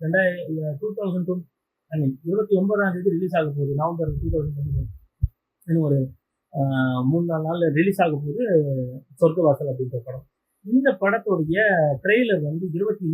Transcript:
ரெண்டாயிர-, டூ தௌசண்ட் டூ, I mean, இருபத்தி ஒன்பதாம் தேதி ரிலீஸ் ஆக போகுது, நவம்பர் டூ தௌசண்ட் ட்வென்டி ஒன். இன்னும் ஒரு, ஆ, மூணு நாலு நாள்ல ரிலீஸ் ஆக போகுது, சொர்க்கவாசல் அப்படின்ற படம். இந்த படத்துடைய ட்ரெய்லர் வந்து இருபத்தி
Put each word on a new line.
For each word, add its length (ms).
ரெண்டாயிர-, 760
டூ 180
தௌசண்ட் 280
டூ, 180
I 120
mean, 140
இருபத்தி 320
ஒன்பதாம் 380
தேதி 160
ரிலீஸ் 260
ஆக 140
போகுது, 240
நவம்பர் 360
டூ 280
தௌசண்ட் 80
ட்வென்டி 320
ஒன். 120
இன்னும் 180
ஒரு, 260
ஆ, 60
மூணு 240
நாலு 180
நாள்ல 300
ரிலீஸ் 280
ஆக 100
போகுது, 320
சொர்க்கவாசல் 540
அப்படின்ற 300
படம். 240
இந்த 300
படத்துடைய 580
ட்ரெய்லர் 380
வந்து 320
இருபத்தி 400